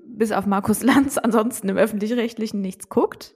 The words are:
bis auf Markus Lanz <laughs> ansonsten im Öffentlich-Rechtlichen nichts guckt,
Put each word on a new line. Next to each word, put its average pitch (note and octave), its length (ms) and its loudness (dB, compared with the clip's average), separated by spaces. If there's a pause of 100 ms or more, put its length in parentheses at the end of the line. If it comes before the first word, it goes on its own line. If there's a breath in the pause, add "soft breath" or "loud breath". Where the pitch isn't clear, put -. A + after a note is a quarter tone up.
bis A3 240 -2
auf F#3+ 160 0
Markus G3+ 380 0
Lanz C#4 340 4
<laughs> - 0 -
ansonsten A3 500 0
im F#3+ 80 -2
Öffentlich-Rechtlichen G#3+ 840 -2
nichts F#3+ 280 -8
guckt, - 480 -2